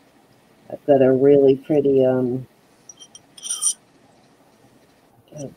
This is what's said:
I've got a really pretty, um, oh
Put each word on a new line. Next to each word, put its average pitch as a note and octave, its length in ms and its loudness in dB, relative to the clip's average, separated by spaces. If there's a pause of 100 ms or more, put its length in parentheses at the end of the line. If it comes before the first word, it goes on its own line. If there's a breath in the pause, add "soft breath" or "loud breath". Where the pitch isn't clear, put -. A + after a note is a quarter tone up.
(680)
I've - 160 -18
got C#3 160 2
a C3 120 2
really C#3 420 4
pretty, C#3 500 0
um, B2+ 400 -4 (3000)
oh C#3 180 -14